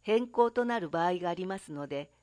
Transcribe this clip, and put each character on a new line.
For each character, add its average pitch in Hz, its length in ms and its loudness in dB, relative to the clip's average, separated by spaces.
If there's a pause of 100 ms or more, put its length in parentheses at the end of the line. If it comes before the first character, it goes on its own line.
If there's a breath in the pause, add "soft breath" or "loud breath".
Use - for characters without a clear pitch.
変 233 280 2
更 233 240 4
と 240 120 0
な 240 140 0
る 170 120 -4
場 165 160 2
合 180 80 2
が 175 160 -2
あ 175 40 -2
り 180 100 -4
ま 190 140 -4
す 156 140 -14
の 143 160 -8
で、 143 240 -6 (100)